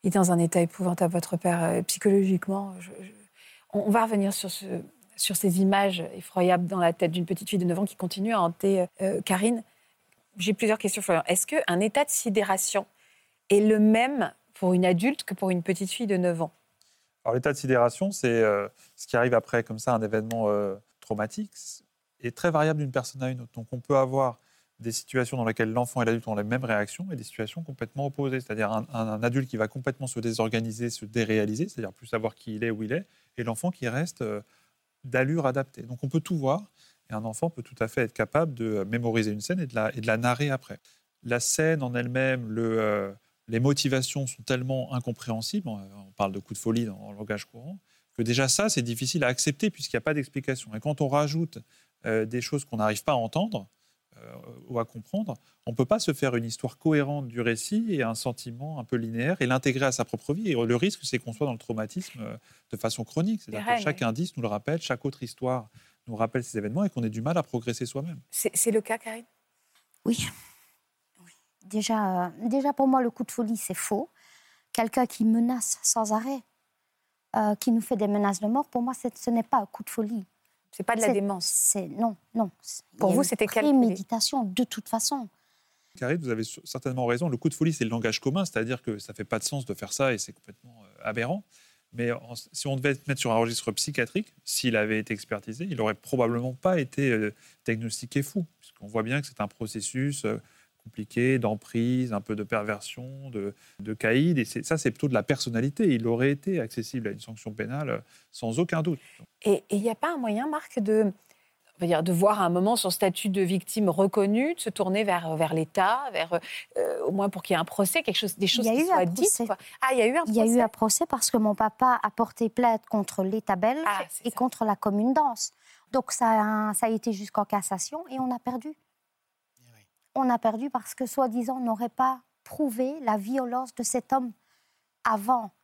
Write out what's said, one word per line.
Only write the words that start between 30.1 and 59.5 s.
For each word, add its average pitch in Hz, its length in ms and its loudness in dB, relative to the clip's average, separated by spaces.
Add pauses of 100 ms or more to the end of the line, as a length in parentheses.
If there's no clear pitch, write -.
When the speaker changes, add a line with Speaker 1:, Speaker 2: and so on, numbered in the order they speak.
Speaker 2:
désorganiser, 113 720 -2
se - 140 -12
déréaliser, 110 640 0
c'est-à-dire 104 240 -8
plus - 160 -20
savoir 110 260 -4
qui 110 220 -10
il 110 80 -2
est, 113 80 0
où 107 100 -4
il 107 100 -4
est, 180 140 -4 (300)
et 120 80 -6
l'enfant 117 260 -2
qui 127 180 -6
reste, 143 340 -4
euh, 104 200 -4 (640)
d'allure 135 420 2
adaptée. 131 360 -2
Donc, 123 200 -10
on 139 60 -2
peut 160 120 2
tout 170 160 -4
voir, 151 360 0 (360)
et 113 60 -8
un 107 100 -4
enfant 113 260 -2
peut 120 120 -14
tout - 160 -16
à 113 80 0
fait 127 160 -2
être 110 100 -2
capable 147 400 0
de, 113 120 -6
euh, 104 200 0
mémoriser 113 460 0
une 104 100 -4
scène 180 200 -2
et 147 60 -2
de 117 100 -8
la, 110 180 -2
et 117 60 -6
de 110 80 -2
la 110 80 4
narrer 123 340 0
après. 127 300 -6 (420)
La 120 160 -2
scène 156 460 2
en 123 100 -4
elle-même, 123 560 0
le, 113 300 0
euh, 104 320 0 (340)
les 117 140 0
motivations 135 680 0
sont - 160 -12
tellement 127 500 -2
incompréhensibles, 120 760 -4
on, 104 100 -8
on 98 380 -18
parle 98 160 0
de 98 80 -6
coup - 120 -14
de - 60 -8
folie 113 280 0
dans, 101 120 -10
en 104 140 -16
langage 104 320 -8
courant, 147 340 -14 (360)
que 120 80 -4
déjà 120 260 2
ça, 208 200 2
c'est 135 140 0
difficile 123 400 -2
à 123 60 4
accepter 143 420 0
puisqu'il - 240 -8
n'y 117 80 0
a - 0 -
pas 156 120 0
d'explication. 131 600 -6
Et 110 60 -6
quand 147 200 -4
on 143 80 2
rajoute, 147 500 0 (480)
euh, 110 200 0
des 117 140 -4
choses 139 240 -4
qu'on 113 140 -8
n'arrive 107 260 0
pas 151 80 2
à 131 40 2
entendre, 120 520 -2 (480)
euh, 57 160 -20 (360)
ou 123 100 -2
à 113 60 0
comprendre, 139 500 -6 (320)
on 117 60 -6
ne 110 40 -4
peut 131 80 4
pas 208 140 4
se - 140 0
faire 131 240 2
une 117 80 0
histoire - 340 -8
cohérente 143 480 2
du 117 140 -6
récit 120 480 0
et 143 160 0
un 113 100 0
sentiment 123 640 -6
un 117 60 -8
peu - 100 -2
linéaire 117 480 0
et 123 40 2
l'intégrer 131 400 2